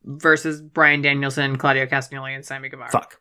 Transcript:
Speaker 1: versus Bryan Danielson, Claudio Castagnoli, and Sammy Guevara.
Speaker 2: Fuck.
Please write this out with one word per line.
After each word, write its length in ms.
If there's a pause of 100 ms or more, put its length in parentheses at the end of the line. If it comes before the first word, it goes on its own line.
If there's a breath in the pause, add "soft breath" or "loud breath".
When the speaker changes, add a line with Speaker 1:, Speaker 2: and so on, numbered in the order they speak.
Speaker 1:
versus 580
Bryan 400
Danielson, 560
Claudio 280
Castagnoli, 500
and 100
Sammy 240
Guevara. 200
Speaker 2:
Fuck. 320